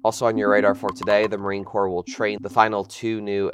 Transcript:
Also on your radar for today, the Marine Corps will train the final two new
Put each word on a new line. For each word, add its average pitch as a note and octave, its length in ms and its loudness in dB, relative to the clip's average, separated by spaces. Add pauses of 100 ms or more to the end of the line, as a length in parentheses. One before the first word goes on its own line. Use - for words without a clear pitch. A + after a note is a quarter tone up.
Also A2+ 200 0
on A2 120 2
your G#2 140 2
radar G2+ 240 4
for G2+ 160 -6
today, G#2 360 2
the G2+ 100 -4
Marine G2 280 -4
Corps G2 240 0
will F2+ 140 -4
train G#2 380 -4
the G2 80 -8
final A2 360 4
two A2+ 340 -4
new G2+ 340 -2